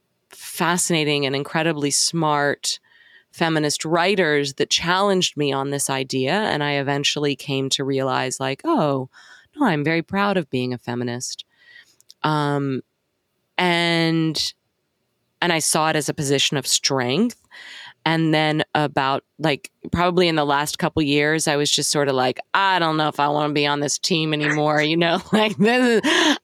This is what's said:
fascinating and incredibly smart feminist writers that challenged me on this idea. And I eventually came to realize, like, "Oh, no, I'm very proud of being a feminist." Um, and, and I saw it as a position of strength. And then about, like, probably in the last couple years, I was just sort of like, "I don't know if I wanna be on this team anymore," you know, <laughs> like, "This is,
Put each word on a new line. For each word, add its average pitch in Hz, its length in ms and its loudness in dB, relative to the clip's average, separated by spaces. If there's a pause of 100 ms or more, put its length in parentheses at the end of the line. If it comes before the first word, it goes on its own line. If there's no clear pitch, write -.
(300)
fascinating 160 960 0
and 135 120 0
incredibly 147 560 -2
smart 147 880 0 (500)
feminist 156 540 0
writers 160 680 2
that - 160 -2
challenged 185 640 0
me 143 160 0
on 139 180 -2
this 139 180 -2
idea. 135 460 -2
And 190 300 0
I 147 80 0
eventually 143 640 -2
came 135 340 -4
to 143 140 -2
realize, 131 560 -2
like, 135 240 -4
"Oh, 151 440 0 (480)
no, 294 100 0
I'm 156 180 0
very 165 180 0
proud 196 340 -2
of - 140 -2
being 123 240 -2
a 120 40 -6
feminist." 120 680 -6 (800)
Um, 143 580 0 (760)
and, 165 960 2 (880)
and 175 120 2
I 160 80 0
saw 156 300 2
it 156 60 0
as 147 120 -2
a 147 60 -4
position 143 420 0
of 131 100 -4
strength. 139 720 0 (680)
And 160 280 2
then 156 300 2 (100)
about, 139 500 0 (140)
like, 147 320 -2 (200)
probably 175 380 2
in 160 60 0
the 151 100 2
last 143 340 0
couple 160 220 -2
years, 147 480 2
I 147 80 2
was 143 140 0
just - 200 0
sort 143 180 0
of 135 60 0
like, 127 240 0 (140)
"I 190 260 2
don't 160 200 0
know 151 100 0
if 147 100 -4
I 147 100 2
wanna 147 260 0
be 147 120 2
on 143 140 0
this 143 180 -2
team 156 360 -2
anymore," 151 480 0
you 156 160 0
know, 170 280 2
<laughs> - 60 -20
like, 214 240 2
"This 233 480 4
is, 320 400 2